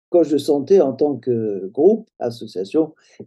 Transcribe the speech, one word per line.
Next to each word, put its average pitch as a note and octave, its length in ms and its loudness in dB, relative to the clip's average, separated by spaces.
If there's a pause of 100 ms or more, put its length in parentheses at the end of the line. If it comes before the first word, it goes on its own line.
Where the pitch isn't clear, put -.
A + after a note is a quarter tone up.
coach D#3+ 200 2
de D3 100 2
santé, D3 420 2
en C3+ 120 2
tant C#3+ 220 0
que A2 560 -4
groupe, G3+ 460 0
association, A2+ 800 -6 (320)